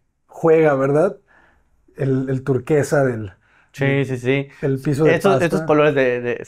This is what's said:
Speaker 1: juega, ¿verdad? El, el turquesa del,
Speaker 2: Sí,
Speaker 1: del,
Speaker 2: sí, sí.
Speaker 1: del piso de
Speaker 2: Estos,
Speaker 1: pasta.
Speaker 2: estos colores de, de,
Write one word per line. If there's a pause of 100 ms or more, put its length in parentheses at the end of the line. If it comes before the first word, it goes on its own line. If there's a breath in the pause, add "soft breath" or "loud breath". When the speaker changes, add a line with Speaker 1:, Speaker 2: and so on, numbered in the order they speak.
(280)
Speaker 1:
juega,
¿verdad? (800 soft breath)
El,
el
turquesa
del, (400 soft breath)
Speaker 2:
Sí,
Speaker 1:
del,
Speaker 2:
sí,
sí. (140)
Speaker 1:
del
piso
de
Speaker 2:
Estos,
Speaker 1:
pasta.
Speaker 2:
estos
colores
de,
de,